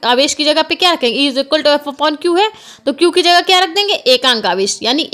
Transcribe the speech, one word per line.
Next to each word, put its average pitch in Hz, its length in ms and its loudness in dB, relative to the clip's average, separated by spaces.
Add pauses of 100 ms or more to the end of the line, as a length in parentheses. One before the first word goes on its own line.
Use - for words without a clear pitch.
आवेश 254 300 2
की 294 100 -4
जगह 302 180 2
पे 320 120 -4
क्या 359 180 2
रखेंगे, 247 280 -2
E 277 140 0
is 269 100 -2
equal 294 220 -2
to 294 120 4
F 294 100 -8
upon 294 280 -2
Q 339 220 0
है, 427 120 0 (360)
तो 277 60 0
Q 339 220 0
की 359 80 2
जगह 349 180 4
क्या 370 180 2
रख 370 100 2
देंगे, 403 260 -2
एकांक 240 520 0
आवेश 190 360 -2
यानी 262 320 -2